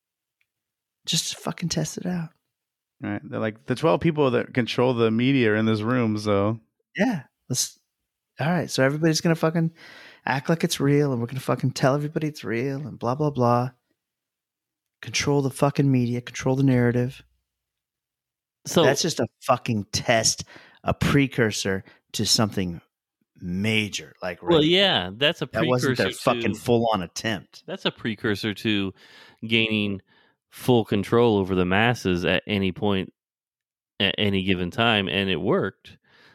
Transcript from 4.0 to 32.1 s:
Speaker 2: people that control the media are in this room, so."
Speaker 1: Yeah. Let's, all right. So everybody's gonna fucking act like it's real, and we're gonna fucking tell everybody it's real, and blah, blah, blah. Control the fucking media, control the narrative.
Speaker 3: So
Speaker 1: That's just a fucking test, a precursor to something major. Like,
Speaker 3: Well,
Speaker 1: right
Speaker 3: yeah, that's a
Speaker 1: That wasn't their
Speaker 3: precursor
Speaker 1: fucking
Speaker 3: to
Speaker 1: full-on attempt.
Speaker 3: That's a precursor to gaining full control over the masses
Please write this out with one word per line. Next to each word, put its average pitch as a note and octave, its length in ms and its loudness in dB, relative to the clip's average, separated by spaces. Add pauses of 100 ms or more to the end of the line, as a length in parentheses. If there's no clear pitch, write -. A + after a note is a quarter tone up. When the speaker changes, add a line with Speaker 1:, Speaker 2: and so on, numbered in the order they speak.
Speaker 2:
people D3 320 2
that A2+ 220 -2
control B2 400 2
the A#2 160 4
media A#2+ 420 4
are G#2 40 2
in A2 100 2
this A2 160 2
room, A2+ 360 0
so." G#2 400 2 (380)
Speaker 1:
Yeah. G3 280 0 (240)
Let's, - 300 -4 (600)
all C#3 80 0
right. E3+ 220 0
So C3 120 0
everybody's D3+ 380 2
gonna E3 160 2
fucking E3 340 0 (540)
act C3+ 240 -2
like E3 160 2
it's - 160 -4
real, C#3+ 320 2
and A#2 80 -2
we're A#2+ 80 -4
gonna C3 120 -10
fucking C3 320 -2
tell C#3 220 2
everybody D3 320 -4
it's D3+ 160 -10
real, A#2+ 360 -4
and B2 200 -12
blah, A#2 160 -2
blah, D3 160 0
blah. B2 400 2 (1300)
Control C#3+ 400 0
the C3+ 80 -2
fucking C#3 420 2
media, A#2+ 300 0
control - 340 -4
the C#3 60 0
narrative. B2 600 2 (1400)
Speaker 3:
So - 180 2
Speaker 1:
That's C#3 200 4
just E3 180 -2
a A#2 80 -2 (140)
fucking A#2+ 500 0
test, - 500 0 (400)
a F#2+ 120 0
precursor A2 920 0 (300)
to G#2+ 120 -2
something F#2 540 0 (600)
major. F#2+ 800 -2
Like, F2+ 220 -8
Speaker 3:
Well, E3+ 160 4
Speaker 1:
right D3+ 80 4
Speaker 3:
yeah, E3+ 480 2
that's D3 280 -2
a C#3+ 100 -4
Speaker 1:
That A2+ 140 0
wasn't B2+ 320 0
their G#2 80 2
Speaker 3:
precursor - 160 -8
Speaker 1:
fucking A#2 320 0
Speaker 3:
to - 60 -8
Speaker 1:
full-on A2+ 420 0
attempt. - 640 -8
Speaker 3:
That's F#3 180 -12
a F3+ 80 0
precursor G#2+ 640 -4
to G2+ 380 0 (540)
gaining A2 540 0 (500)
full A#2+ 340 2
control A2+ 540 2
over F#2+ 160 0
the F2+ 120 2
masses F#2+ 580 0